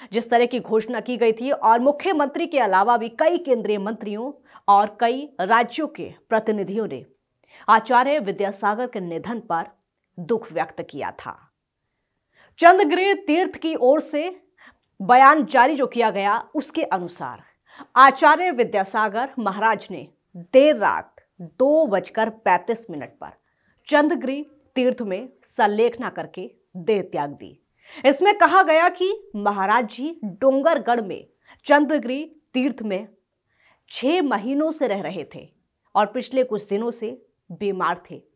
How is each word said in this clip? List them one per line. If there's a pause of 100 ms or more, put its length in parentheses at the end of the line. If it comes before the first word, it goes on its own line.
(120)
जिस
तरह
की
घोषणा
की
गई
थी
और
मुख्यमंत्री
के
अलावा
भी
कई
केंद्रीय
मंत्रियों (360)
और
कई (140)
राज्यों
के (180)
प्रतिनिधियों
ने (640)
आचार्य
विद्यासागर
के
निधन
पर (500)
दुख
व्यक्त
किया
था। (1200)
चंद्रगिरी
तीर्थ
की
ओर
से (720)
बयान
जारी
जो
किया
गया, (160)
उसके
अनुसार (520)
आचार्य
विद्यासागर (100)
महाराज
ने (280)
देर
रात (260)
दो
बजकर
पैंतीस
मिनट
पर (580)
चंद्रगिरी (340)
तीर्थ
में (280)
सलेखना
करके (280)
देह
त्याग
दी। (440)
इसमें
कहा
गया
कि (260)
महाराज
जी (140)
डोंगरगढ़
में (380)
चंद्रगिरी (300)
तीर्थ
में (840)
छह
महीनों
से
रह
रहे (100)
थे (480)
और
पिछले
कुछ
दिनों
से (340)
बीमार
थे। (140)